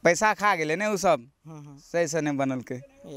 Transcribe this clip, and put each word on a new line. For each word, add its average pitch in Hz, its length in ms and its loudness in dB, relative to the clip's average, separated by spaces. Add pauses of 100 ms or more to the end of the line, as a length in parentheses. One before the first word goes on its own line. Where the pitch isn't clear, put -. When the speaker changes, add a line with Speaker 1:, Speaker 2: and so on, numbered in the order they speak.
Speaker 1:
पैसा 190 300 4
खा 202 220 2
गेले 156 200 -2
ने 208 120 -2
उ 208 100 -2
सब। 160 300 2 (200)
Speaker 2:
हाँ, 156 160 -16
हाँ। 143 140 -20
Speaker 1:
सही 170 300 -2
से 156 140 -2
नहीं 147 160 -2
बनल 131 240 -2
के। 123 180 -10 (380)